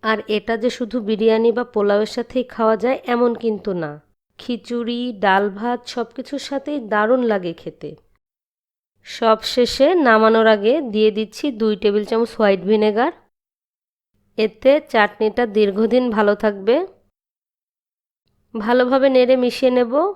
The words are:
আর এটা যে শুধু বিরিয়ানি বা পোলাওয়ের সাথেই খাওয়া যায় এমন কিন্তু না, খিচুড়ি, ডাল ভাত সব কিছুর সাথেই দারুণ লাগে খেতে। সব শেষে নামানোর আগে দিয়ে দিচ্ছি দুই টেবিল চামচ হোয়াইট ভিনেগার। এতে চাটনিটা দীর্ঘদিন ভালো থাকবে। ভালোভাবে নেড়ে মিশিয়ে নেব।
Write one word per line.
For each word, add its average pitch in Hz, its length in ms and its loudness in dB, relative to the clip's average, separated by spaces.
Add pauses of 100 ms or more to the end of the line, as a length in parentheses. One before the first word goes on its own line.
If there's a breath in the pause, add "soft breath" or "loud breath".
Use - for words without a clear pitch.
আর 220 140 0 (200)
এটা 208 160 -4 (100)
যে 247 140 2
শুধু 240 200 -6 (100)
বিরিয়ানি 220 500 2
বা 247 60 -4 (100)
পোলাওয়ের 208 420 0
সাথেই 247 380 -4
খাওয়া 220 300 2
যায় 262 140 0 (160)
এমন 240 180 2 (120)
কিন্তু 214 280 -4 (120)
না, 147 80 -8 (480)
খিচুড়ি, 240 640 -8 (220)
ডাল 196 200 4 (140)
ভাত 240 220 -4 (140)
সব 233 220 -6
কিছুর 262 340 -8
সাথেই 285 300 -6 (120)
দারুণ 220 300 2 (100)
লাগে 180 300 -4
খেতে। - 280 -14 (1160)
সব 220 320 0 (160)
শেষে 247 340 2 (200)
নামানোর 220 480 4
আগে 214 180 2 (200)
দিয়ে 214 240 4
দিচ্ছি - 280 -8 (160)
দুই 214 120 0 (100)
টেবিল 208 260 0
চামচ 226 280 0
হোয়াইট 196 320 2
ভিনেগার। 214 440 2 (1200)
এতে 220 340 0 (220)
চাটনিটা 214 500 0 (120)
দীর্ঘদিন 214 480 2 (120)
ভালো 208 180 2 (100)
থাকবে। 208 320 0 (1800)
ভালোভাবে 247 640 2
নেড়ে 254 280 4
মিশিয়ে 247 340 0
নেব। 240 160 0 (220)